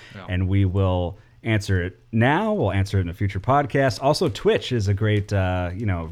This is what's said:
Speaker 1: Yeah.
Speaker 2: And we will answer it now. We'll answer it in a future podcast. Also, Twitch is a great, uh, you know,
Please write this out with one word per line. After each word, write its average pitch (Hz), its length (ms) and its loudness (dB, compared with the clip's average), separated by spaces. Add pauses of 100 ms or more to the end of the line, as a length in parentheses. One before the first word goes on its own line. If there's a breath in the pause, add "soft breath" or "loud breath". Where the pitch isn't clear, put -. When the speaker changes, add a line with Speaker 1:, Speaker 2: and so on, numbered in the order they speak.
(140 loud breath)
Speaker 1:
Yeah. 95 140 -16
Speaker 2:
And 92 200 -2
we 98 180 2
will 92 520 0 (240 soft breath)
answer 101 400 0
it 90 160 -8 (140)
now. 151 400 2
We'll 120 200 0
answer 98 260 0
it 92 40 2
in 85 60 -2
a 82 60 -8
future 98 260 -4
podcast. 139 640 0
Also, 151 260 2
Twitch - 440 0
is 104 160 0
a 104 60 2
great, 104 380 0
uh, 92 420 0
you 107 120 -6
know, 85 260 -2